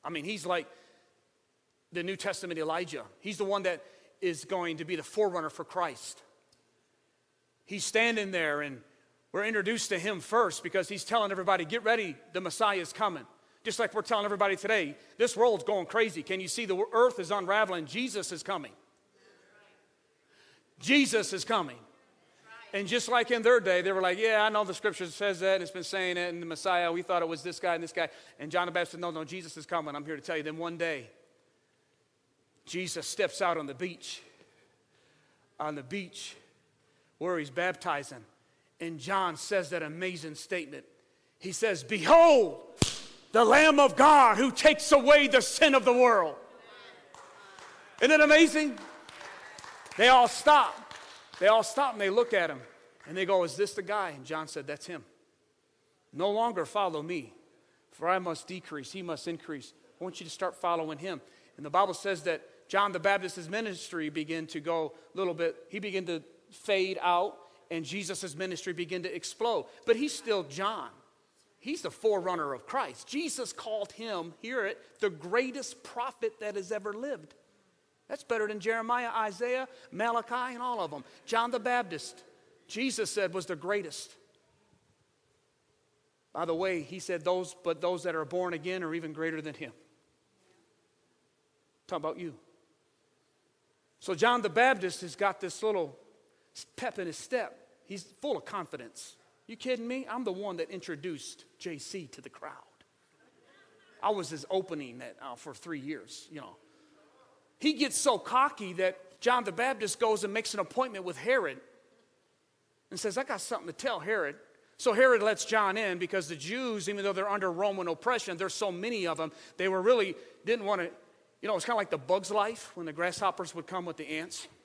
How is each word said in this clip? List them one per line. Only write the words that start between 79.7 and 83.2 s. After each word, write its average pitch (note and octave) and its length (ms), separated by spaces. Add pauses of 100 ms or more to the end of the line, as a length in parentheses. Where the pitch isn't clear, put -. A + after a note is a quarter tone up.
Malachi, A#3 640
and A#3 80
all B3 180
of D#3+ 120
them. C#3+ 120 (220)
John A#3 240
the A#3+ 100
Baptist, G#3+ 640 (440)
Jesus A3 420
said, F#3 240